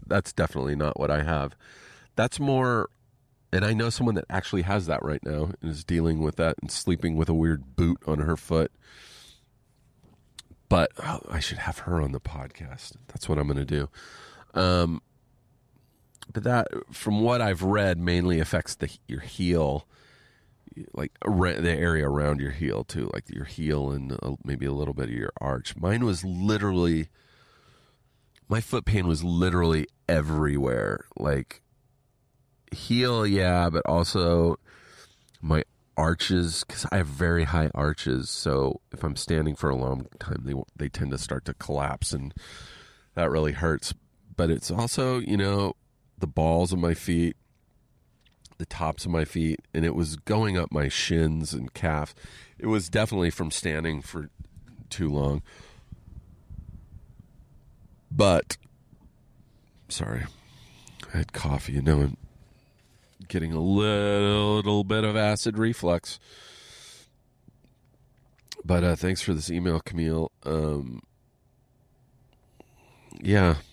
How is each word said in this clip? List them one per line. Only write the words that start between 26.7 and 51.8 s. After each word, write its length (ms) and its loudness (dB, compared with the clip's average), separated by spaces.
my 100 0
foot 240 -4
pain 240 2
was 160 2
literally 640 2
everywhere. 960 0
Like, 440 -2
heel, 520 0
yeah, 440 4
but 160 0
also 760 4
my 220 4
arches, 720 2
'cause 260 -8
I 60 2
have 100 2
very 380 2
high 280 2
arches, 560 -2
so 520 0
if 120 -10
I'm 120 -2
standing 400 0
for 120 -2
a 80 2
long 300 -2
time, 240 -6
they, 100 -4
they 140 -6
tend 200 -4
to 80 -4
start 280 -6
to 100 -6
collapse, 580 -4
and 220 -8
that 160 0
really 220 2
hurts. 420 -2
But 160 2
it's 180 -2
also, 480 0
you 200 0
know, 360 0
the 80 -2
balls 440 2
of 60 0
my 160 2
feet, 420 0
the 80 -8
tops 380 -4
of 60 -2
my 140 0
feet, 340 -2
and 100 2
it 120 2
was 200 -2
going 400 0
up 160 -2
my 160 0
shins 640 0
and 200 -8
calf. 400 -4